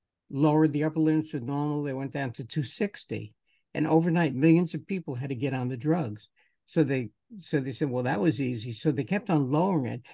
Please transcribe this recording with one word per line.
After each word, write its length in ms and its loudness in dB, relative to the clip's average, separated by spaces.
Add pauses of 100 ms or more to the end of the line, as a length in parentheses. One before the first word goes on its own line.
(300)
lowered 420 4
the 120 0
upper 160 0
limits 320 2
to 80 -6
normal. 420 -2
They 120 -4
went 180 -6
down 220 -6
to 100 -12
two 180 -4
sixty. 720 -6 (380)
And 140 0
overnight, 480 2
millions 400 6
of 120 -8
people 280 -6
had 140 -6
to 80 -6
get 180 -2
on 140 -2
the 80 -6
drugs. 520 -2 (380)
So 180 2
they, 260 -2 (280)
so 220 -2
they 120 -4
said, 180 -2
"Well, 140 -2
that 160 -2
was 200 2
easy." 320 -4
So 180 0
they 140 0
kept 260 -2
on 200 2
lowering 440 2
it. 80 -10 (120)